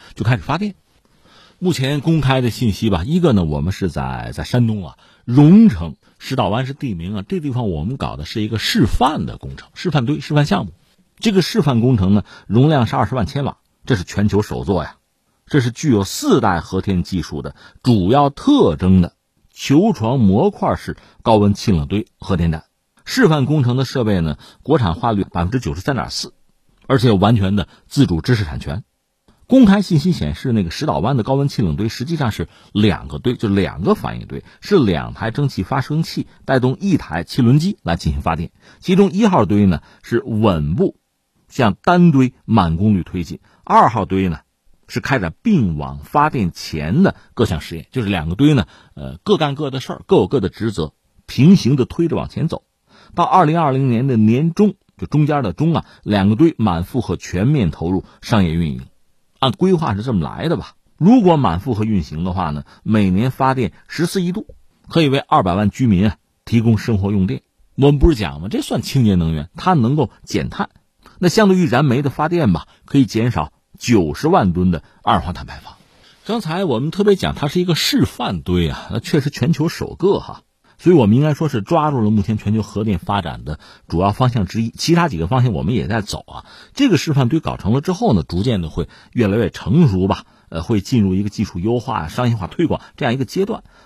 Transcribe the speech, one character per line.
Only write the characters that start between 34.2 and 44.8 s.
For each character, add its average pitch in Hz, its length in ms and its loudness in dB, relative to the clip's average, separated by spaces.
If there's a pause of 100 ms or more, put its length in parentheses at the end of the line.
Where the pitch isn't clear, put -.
堆， - 160 -12 (160)
是 - 180 0
两 78 360 0
台 98 180 -6
蒸 143 160 -2
汽 101 160 -6
发 135 160 -4
生 151 240 -2
器 - 240 -8 (160)
带 131 160 0
动 127 220 0
一 185 160 0
台 82 260 -8
汽 - 180 -4
轮 123 160 6
机 180 260 -2
来 85 120 -2
进 82 160 -4
行 71 100 -4
发 80 140 -2
电。 78 160 -8 (300)
其 185 160 0
中 196 140 6
一 208 160 2
号 165 180 2
堆 104 200 2
呢 87 160 2 (200)
是 - 200 -2
稳 92 540 0
步 180 220 -2 (500)
向 - 280 0
单 175 360 4
堆 131 220 2 (100)
满 90 320 2
功 104 200 2
率 87 80 0
推 90 200 -6
进， 80 160 -12 (240)
二 208 280 4
号 98 140 -2
堆 95 240 0
呢 78 100 -6 (480)